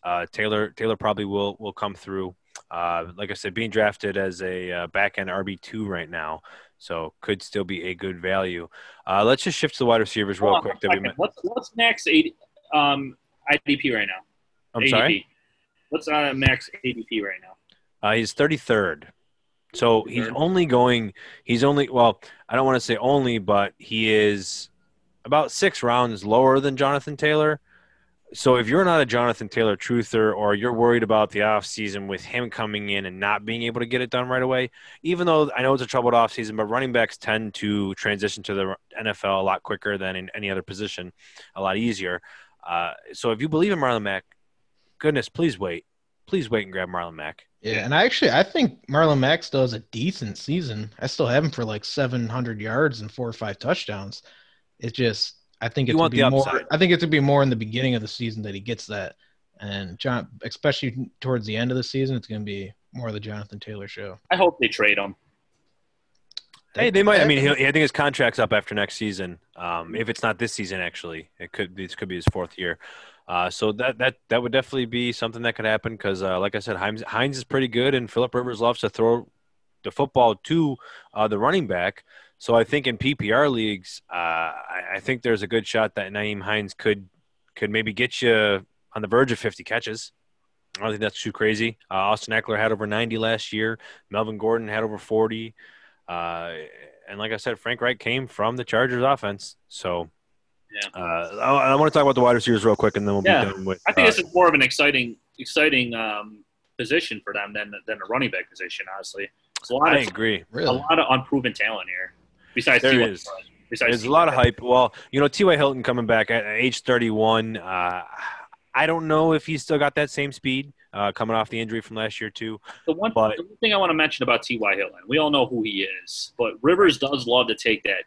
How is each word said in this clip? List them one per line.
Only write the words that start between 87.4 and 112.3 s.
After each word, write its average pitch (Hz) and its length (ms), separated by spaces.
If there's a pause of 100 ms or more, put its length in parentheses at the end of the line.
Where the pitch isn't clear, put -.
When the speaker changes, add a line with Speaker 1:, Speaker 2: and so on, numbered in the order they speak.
Speaker 1:
could 104 140
maybe 107 240
get 120 260
you 107 440 (280)
on 107 100
the 104 60
verge 120 240
of 110 60
fifty 101 260
catches. 110 480 (640)
I 95 60
don't 110 80
think 104 100
that's 107 200
too 107 120
crazy. 110 460 (120)
Uh, 92 40
Austin 104 400
Eckler 110 240
had 110 120
over 107 160
ninety 113 300
last 110 380
year. 110 240 (320)
Melvin 107 260
Gordon 113 320
had 110 160
over 107 140
forty. 110 560 (520)
Uh, 85 460 (560)
and 101 100
like 110 140
I 107 60
said, 117 200
Frank 120 220
Reich 123 180
came 127 300
from 117 280
the 123 80
Chargers 123 380
offense. 113 540 (100)
So, 87 440 (600)
Speaker 2:
Yeah. 101 240
Speaker 1:
uh, 85 460
I, 135 320
I - 20
wanna 151 160
talk 151 120
about 139 120
the 127 60
wide 123 140
receivers 113 300
real 110 120
quick, 107 200
and 101 120
then 101 60
we'll 98 100
Speaker 2:
Yeah. 151 220
Speaker 1:
be 98 60
done 95 120
with, 92 240
Speaker 2:
I 214 40
think 269 140
Speaker 1:
uh, 220 40
Speaker 2:
this - 100
is 160 140
more 180 120
of 160 80
an 139 80
exciting, 131 540 (220)
exciting, 131 560
um, 107 500 (340)
position 123 460
for 101 80
them 101 220
than, 104 180 (140)
than 107 140
a 98 80
running 123 220
back 92 200
position, - 440
honestly. 98 340 (300)
It's - 120
a 123 40
lot 147 200
Speaker 1:
I 143 60
Speaker 2:
of, 117 80
Speaker 1:
agree. 104 420
Speaker 3:
Really? 143 180
Speaker 2:
a 127 40
lot 160 260
of 156 100
unproven 127 460
talent 104 340
here. 92 240 (420)